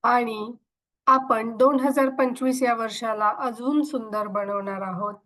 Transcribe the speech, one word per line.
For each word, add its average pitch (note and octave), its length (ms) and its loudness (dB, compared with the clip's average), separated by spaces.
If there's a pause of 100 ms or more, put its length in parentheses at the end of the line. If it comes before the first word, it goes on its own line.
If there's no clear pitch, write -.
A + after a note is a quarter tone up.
आणि A#3 520 0 (520)
आपण A#3 500 2
दोन C4 220 6
हजार C4+ 300 2
पंचवीस C4 520 0
या A#3+ 120 2
वर्षाला G#3+ 640 -2
अजून C4 460 -2
सुंदर G#3+ 440 -4
बनवणार G3 540 -4
आहोत. G3 340 -6 (100)